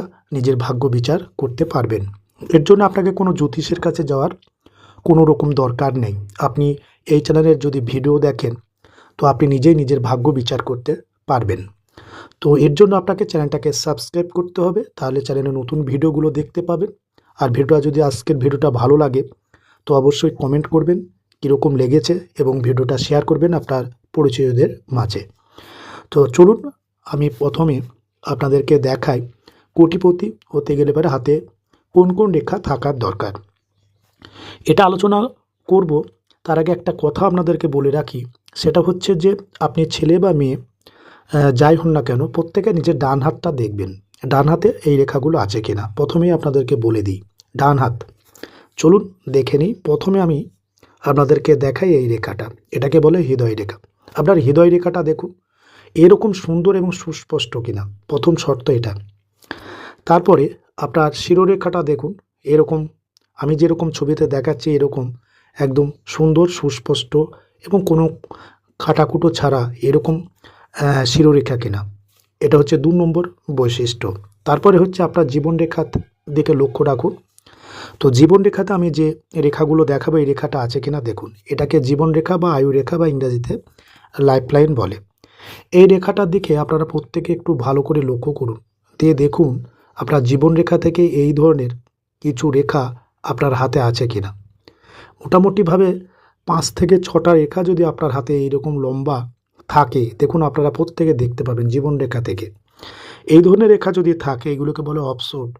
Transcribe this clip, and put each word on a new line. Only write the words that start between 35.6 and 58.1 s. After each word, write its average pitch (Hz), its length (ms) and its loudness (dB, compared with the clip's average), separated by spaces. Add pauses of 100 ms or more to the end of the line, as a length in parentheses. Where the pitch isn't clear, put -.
করব। 180 220 2 (540)
তার 156 140 -2
আগে 165 140 0
একটা 175 260 -4
কথা 147 280 -2
আপনাদেরকে 175 420 0
বলে 139 220 -2
রাখি, 139 300 -4 (360)
সেটা 160 240 0
হচ্ছে 180 340 -2
যে 180 160 2 (300)
আপনি 156 300 -2
ছেলে 160 280 0
বা 185 140 2
মেয়ে, 135 240 0 (720)
আহ, 143 220 2
যাই 147 240 4
হন 165 160 0
না 147 100 0
কেন, 123 240 -2
প্রত্যেকে 175 460 -2
নিজের 165 260 0
ডান 139 240 0
হাতটা 160 300 -2
দেখবেন, 101 380 -4 (340)
ডান 139 240 2
হাতে 165 200 2 (160)
এই 147 120 2
রেখাগুলো 139 420 0
আছে 104 220 -4
কিনা। 104 240 -6 (100)
প্রথমেই 170 380 0
আপনাদেরকে 139 440 0
বলে 113 260 0
দিই 95 180 -6 (340)
ডান 139 240 2
হাত। 127 180 -2 (800)
চলুন 190 240 4 (300)
দেখে 135 260 0
নিই। 185 140 -2 (120)
প্রথমে 165 360 0
আমি 165 180 0 (680)
আপনাদেরকে 143 520 2
দেখাই 139 380 0
এই 127 140 2
রেখাটা, 107 380 -6 (260)
এটাকে 139 280 2
বলে 160 220 4
হৃদয় 123 340 -2
রেখা। 101 200 -8 (380)
আপনার 165 240 2
হৃদয় 151 320 4
রেখাটা 175 320 0
দেখুন 156 280 -4 (680)
এরকম 196 360 6
সুন্দর 170 440 0
এবং 180 160 -2
সুস্পষ্ট - 640 -8
কিনা, 113 240 -8 (260)
প্রথম 147 280 0